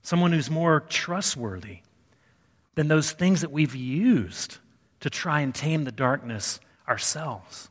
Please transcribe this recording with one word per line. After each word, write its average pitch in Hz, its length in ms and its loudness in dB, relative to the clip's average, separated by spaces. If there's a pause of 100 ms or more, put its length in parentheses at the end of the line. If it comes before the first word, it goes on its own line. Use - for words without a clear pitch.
Someone 175 300 2
who's 147 180 0
more 160 320 2
trustworthy 107 1000 -6 (920)
than 151 120 0
those 156 240 4
things 180 300 4
that 156 100 -4
we've 143 240 2
used 131 840 0 (440)
to 147 80 -4
try 151 320 0
and 131 120 -2
tame 156 300 0
the 131 80 -6
darkness 120 680 -2 (280)
ourselves. 123 840 -6